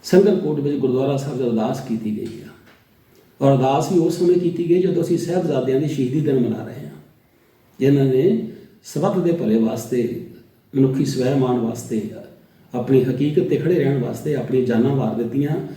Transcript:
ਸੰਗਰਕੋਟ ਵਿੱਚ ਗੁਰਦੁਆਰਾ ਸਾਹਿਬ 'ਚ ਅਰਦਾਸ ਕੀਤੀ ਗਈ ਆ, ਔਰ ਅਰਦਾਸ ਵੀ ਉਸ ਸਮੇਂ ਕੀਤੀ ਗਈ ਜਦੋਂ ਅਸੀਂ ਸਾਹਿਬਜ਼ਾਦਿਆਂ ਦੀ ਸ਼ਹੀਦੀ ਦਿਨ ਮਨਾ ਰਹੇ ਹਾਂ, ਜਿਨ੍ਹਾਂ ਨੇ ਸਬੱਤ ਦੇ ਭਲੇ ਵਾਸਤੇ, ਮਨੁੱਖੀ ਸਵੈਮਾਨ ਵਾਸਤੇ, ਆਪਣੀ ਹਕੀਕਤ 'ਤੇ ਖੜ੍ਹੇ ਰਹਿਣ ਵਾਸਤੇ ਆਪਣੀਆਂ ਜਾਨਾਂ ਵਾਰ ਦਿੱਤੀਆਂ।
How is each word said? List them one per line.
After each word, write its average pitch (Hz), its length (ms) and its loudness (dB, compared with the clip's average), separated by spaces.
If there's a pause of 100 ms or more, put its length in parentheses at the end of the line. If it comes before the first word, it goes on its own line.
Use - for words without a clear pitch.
ਸੰਗਰਕੋਟ 175 560 4
ਵਿੱਚ 143 160 -2
ਗੁਰਦੁਆਰਾ 131 420 0
ਸਾਹਿਬ 135 220 -6
'ਚ - 20 -2
ਅਰਦਾਸ 110 400 -2
ਕੀਤੀ 110 360 -4
ਗਈ - 80 -6
ਆ, - 240 -14 (920)
ਔਰ 139 140 6
ਅਰਦਾਸ 131 360 0
ਵੀ 175 80 4
ਉਸ 165 200 0
ਸਮੇਂ 175 160 4
ਕੀਤੀ 175 340 -2
ਗਈ 180 120 4
ਜਦੋਂ 175 220 0
ਅਸੀਂ 170 140 0
ਸਾਹਿਬਜ਼ਾਦਿਆਂ 143 640 0
ਦੀ 156 60 0
ਸ਼ਹੀਦੀ 135 340 -2
ਦਿਨ 135 180 2
ਮਨਾ 110 260 -2
ਰਹੇ - 200 -14
ਹਾਂ, - 60 -14 (880)
ਜਿਨ੍ਹਾਂ 139 260 4
ਨੇ 151 420 2 (360)
ਸਬੱਤ 180 360 -2
ਦੇ 165 120 0
ਭਲੇ 110 280 0
ਵਾਸਤੇ, - 680 -2 (480)
ਮਨੁੱਖੀ 135 300 2
ਸਵੈਮਾਨ 127 520 0
ਵਾਸਤੇ, 113 520 -4 (640)
ਆਪਣੀ 123 300 2
ਹਕੀਕਤ 139 400 0
'ਤੇ - 120 0
ਖੜ੍ਹੇ 160 240 2
ਰਹਿਣ 135 240 0
ਵਾਸਤੇ 139 320 -4
ਆਪਣੀਆਂ 123 300 0
ਜਾਨਾਂ 120 300 2
ਵਾਰ 117 280 -2
ਦਿੱਤੀਆਂ। 143 320 -2 (220)